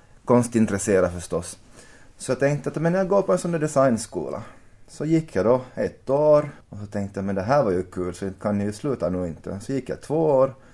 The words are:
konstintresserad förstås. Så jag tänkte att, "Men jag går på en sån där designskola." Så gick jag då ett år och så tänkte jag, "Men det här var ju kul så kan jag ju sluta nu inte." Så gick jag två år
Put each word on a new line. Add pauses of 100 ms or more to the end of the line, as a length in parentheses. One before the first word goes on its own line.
(260)
konstintresserad
förstås. (600)
Så
jag
tänkte
att,
"Men
jag
går
på
en
sån
där
designskola." (440)
Så
gick
jag
då (140)
ett
år (200)
och
så
tänkte
jag,
"Men
det
här
var
ju
kul
så (120)
kan
jag
ju
sluta
nu
inte."
Så
gick
jag
två
år (180)